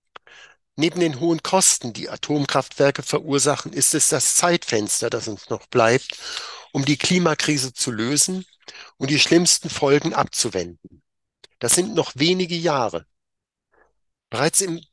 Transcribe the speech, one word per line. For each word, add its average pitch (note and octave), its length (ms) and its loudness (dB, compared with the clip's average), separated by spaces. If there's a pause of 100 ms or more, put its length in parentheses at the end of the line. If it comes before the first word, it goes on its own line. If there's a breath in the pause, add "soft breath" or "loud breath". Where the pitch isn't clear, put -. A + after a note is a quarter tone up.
(760 loud breath)
Neben E3 240 -2
den D#3 220 -2
hohen E3 200 0
Kosten, F#3 520 0
die G#2+ 160 -12
Atomkraftwerke C#3+ 920 0
verursachen, C#3+ 720 -2
ist - 220 0
es D#3 160 2
das - 260 0
Zeitfenster, A#2 760 0
das A2+ 200 -6
uns G2+ 200 -12
noch - 180 -6
bleibt, A#2+ 500 2 (560 loud breath)
um C3+ 100 -2
die C#3 140 2
Klimakrise D3+ 760 0
zu - 180 -4
lösen C#3+ 540 0 (520 loud breath)
und C3+ 120 -4
die D3 100 2
schlimmsten E3+ 500 4
Folgen C#3+ 440 2
abzuwenden. - 880 -4 (580)
Das A#2+ 140 0
sind F#3 220 0
noch D#3 200 0
wenige F3 400 0
Jahre. C3+ 500 -2 (1200)
Bereits D3+ 320 0
im E3+ 180 -4 (140)